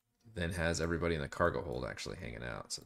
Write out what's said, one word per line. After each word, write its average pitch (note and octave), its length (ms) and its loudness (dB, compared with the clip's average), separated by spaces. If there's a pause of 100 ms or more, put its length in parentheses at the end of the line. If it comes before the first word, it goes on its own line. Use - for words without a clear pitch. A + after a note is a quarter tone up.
(360)
then E2+ 160 2
has E2+ 280 2
everybody E2 360 2
in D2+ 60 0
the C#2 60 -2
cargo E2 340 2
hold B1 240 -2
actually G1+ 320 -6
hanging A1+ 260 -8
out. A1 280 -6
So - 140 -6